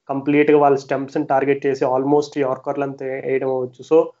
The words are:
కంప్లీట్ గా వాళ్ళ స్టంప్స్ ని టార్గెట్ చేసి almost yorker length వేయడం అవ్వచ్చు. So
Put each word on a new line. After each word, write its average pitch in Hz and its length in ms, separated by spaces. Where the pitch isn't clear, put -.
కంప్లీట్ 147 420
గా 151 80
వాళ్ళ 143 180
స్టంప్స్ 135 400
ని 151 100
టార్గెట్ 139 400
చేసి 135 180
almost 143 580
yorker 131 380
length 135 240
వేయడం 135 440
అవ్వచ్చు. 131 500
So 165 60